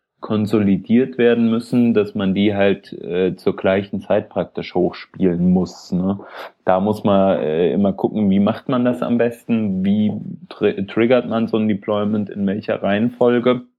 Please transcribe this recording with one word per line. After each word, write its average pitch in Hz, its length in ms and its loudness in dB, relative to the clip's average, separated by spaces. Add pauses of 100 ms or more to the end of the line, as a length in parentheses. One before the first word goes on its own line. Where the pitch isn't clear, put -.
(220)
konsolidiert 107 960 0
werden 117 320 4
müssen, 120 440 0
dass 101 200 0
man 95 200 0
die 101 200 2
halt, 98 380 0
äh, 92 460 -2
zur 98 180 -4
gleichen 98 460 -2
Zeit 107 260 0
praktisch - 480 -6
hochspielen 90 760 0
muss, 90 440 0
ne? 95 260 -2 (460)
Da 92 160 2
muss 104 240 -2
man, 98 340 2
äh, 78 320 0
immer 98 220 0
gucken, - 360 -2
wie 98 120 2
macht - 260 -2
man 123 160 0
das 123 180 -2
am 120 160 0
besten, 110 680 -2
wie 104 260 2 (380)
tr-, - 380 -2
triggert 120 420 2
man 113 180 -2
so 110 80 -2
ein 107 140 0
Deployment, 104 600 -2
in 101 180 -6
welcher 107 360 -4
Reihenfolge. 120 800 2 (180)